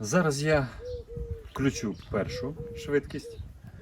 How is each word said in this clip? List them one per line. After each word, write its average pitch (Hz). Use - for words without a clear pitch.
зараз 143
я 147
включу 127
першу 110
швидкість, 143